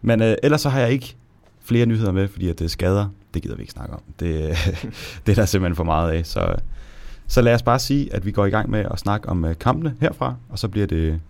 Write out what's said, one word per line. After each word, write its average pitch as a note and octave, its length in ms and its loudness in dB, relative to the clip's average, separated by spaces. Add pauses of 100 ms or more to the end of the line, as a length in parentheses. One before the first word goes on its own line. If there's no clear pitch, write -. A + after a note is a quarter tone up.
Men, A2+ 200 4
øh, A2 220 4
ellers D3 180 4
så C#3+ 80 0
har C3+ 100 0
jeg B2 120 2
ikke C3+ 240 -4 (460)
flere A#2 240 2
nyheder A2 260 2
med, F#2+ 160 2
fordi F#2 220 -4
at E2 100 -4
det F2+ 60 -2
er E2 40 -2
skader. G2 380 2 (260)
Det E2 80 -4
gider - 140 -8
vi - 60 -12
ikke - 120 -14
snakke - 200 -12
om. - 80 -14 (180)
Det, E2 200 -2 (440)
<laughs> - 420 -14
det G#2+ 60 4
er G2 40 6
der G#2+ 100 4
simpelthen F2+ 300 0
for E2 80 -2
meget D#2+ 280 2
af. E2 140 -2
Så, G1+ 300 -2 (720)
så - 140 4
lad A#2+ 120 6
os A#2+ 100 2
bare B2 160 4
sige, C#3 360 -2
at F#2+ 100 -2
vi G2+ 60 -2
går G2+ 140 2
i G2 40 4
gang G#2+ 200 0
med G#2 220 0
at F#2 80 -4
snakke G#2 300 -2
om, E2+ 160 0
øh, E2 140 0
kampene C#3+ 420 0
herfra, B2 340 -2 (140)
og G#2+ 100 -10
så A2+ 80 -4
bliver G2+ 200 0
det D#2+ 320 0 (100)